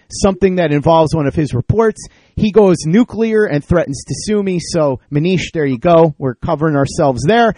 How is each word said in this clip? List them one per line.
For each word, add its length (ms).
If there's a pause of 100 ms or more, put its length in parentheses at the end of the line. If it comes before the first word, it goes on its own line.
something 460
that 160
involves 420
one 140
of 80
his 180
reports, 540 (280)
he 160
goes 340
nuclear 580
and 200
threatens 440
to 60 (120)
sue 160
me. 200
So, 400 (100)
Manish, 420
there 120
you 120
go. 400
We're 180
covering 420
ourselves 500
there. 300